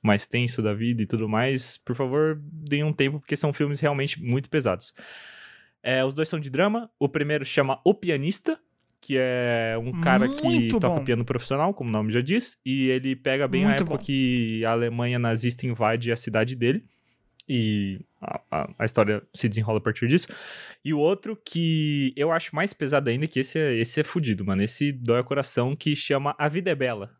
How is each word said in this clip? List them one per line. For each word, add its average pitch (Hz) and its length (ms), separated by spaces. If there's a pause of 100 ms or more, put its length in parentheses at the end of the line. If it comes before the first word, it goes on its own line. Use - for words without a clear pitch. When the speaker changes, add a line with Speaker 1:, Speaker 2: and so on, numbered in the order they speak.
Speaker 1:
mais 104 240
tenso 120 360
da 107 120
vida 113 280
e 104 40
tudo 110 220
mais, 127 520
por 120 180
favor, 151 440
deem 147 440
um 151 80
tempo, 139 260
porque - 160
são 147 160
filmes 147 300
realmente 143 420
muito 127 260
pesados. 117 440 (920)
É, 131 220
os 135 80
dois 156 160
são 160 100
de 143 100
drama, 208 480
o 143 120
primeiro 147 340
chama 135 400
O 196 100
Pianista, 175 640 (440)
que 139 160
é 120 640
um 127 180
cara 196 300
que 285 140
Speaker 2:
Muito 320 360
Speaker 1:
toca 175 200
Speaker 2:
bom. 139 40
Speaker 1:
piano 120 220
profissional, 143 480
como 120 160
o - 40
nome 107 200
já 120 80
diz, 196 440
e 131 220
ele 131 300
pega 135 320
bem - 160
a - 20
Speaker 2:
Muito 139 160
Speaker 1:
época 156 140
Speaker 2:
bom. - 60
Speaker 1:
que 123 600
a 113 80
Alemanha 120 480
nazista 117 480
invade 117 420
a 117 60
cidade 113 400
dele, 127 300 (680)
e 107 480 (220)
a, - 180 (120)
a, 78 260
a 113 80
história 107 380 (100)
se - 160
desenrola 107 300
a - 20
partir 110 260
disso. 147 200 (580)
E 151 80
o 147 60
outro 196 440
que 151 720
eu 147 160
acho 170 240
mais 185 180
pesado 139 360
ainda, 131 180
que 135 120
esse 135 180
é, 151 180
esse 117 240
é 151 40
fudido, 110 420
mano, 98 160
esse 143 300
dói 120 300
o - 20
coração, 131 520
que 151 200
chama 143 420
A 151 100
Vida 175 220
é 165 60
Bela 117 340 (100)